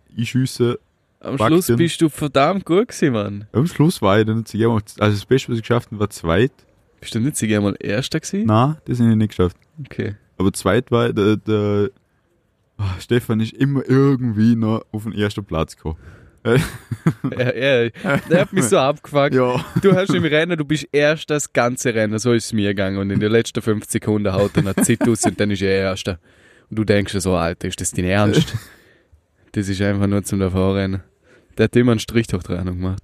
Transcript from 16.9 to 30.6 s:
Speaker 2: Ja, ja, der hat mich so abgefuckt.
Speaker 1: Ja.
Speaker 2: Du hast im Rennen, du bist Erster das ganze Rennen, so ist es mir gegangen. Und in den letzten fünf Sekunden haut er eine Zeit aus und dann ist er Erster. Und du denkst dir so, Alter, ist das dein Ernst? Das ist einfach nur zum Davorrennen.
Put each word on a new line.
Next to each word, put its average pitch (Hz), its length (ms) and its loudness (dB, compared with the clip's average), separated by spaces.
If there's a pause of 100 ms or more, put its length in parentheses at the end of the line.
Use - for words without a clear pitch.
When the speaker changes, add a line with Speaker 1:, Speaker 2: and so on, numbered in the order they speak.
Speaker 2:
Ja, 123 180 0
ja, 120 340 2 (400)
der 170 120 4
hat 208 120 -2
mich 165 120 2
so 147 120 2
abgefuckt. 143 560 0
Speaker 1:
Ja. 127 300 2 (180)
Speaker 2:
Du 190 140 4
hast 190 180 0
im 175 120 0
Rennen, 160 320 0
du 151 80 -4
bist 143 260 -4
Erster 147 440 0
das - 180 -6
ganze 123 400 0
Rennen, 107 260 0
so 120 140 2
ist 113 140 0
es - 60 -8
mir 101 160 2
gegangen. 98 280 -2
Und 98 140 -2
in 98 100 0
den 104 100 2
letzten 117 300 0
fünf 107 280 -4
Sekunden 107 440 -2
haut 101 240 0
er 156 60 2
eine 95 120 -2
Zeit - 320 0
aus 113 180 0
und 92 140 -2
dann 104 120 0
ist 98 100 -4
er 95 120 0
Erster. 95 460 -2 (500)
Und 107 100 -4
du 110 40 0
denkst 101 300 2
dir 98 80 -2
so, 92 140 0
Alter, 85 340 -2
ist - 100 -8
das 92 120 -6
dein 92 140 -4
Ernst? 104 500 2 (960)
Das 98 160 -4
ist 98 120 -4
einfach 101 260 0
nur 98 160 0
zum 101 180 -4
Davorrennen. 95 600 0 (560)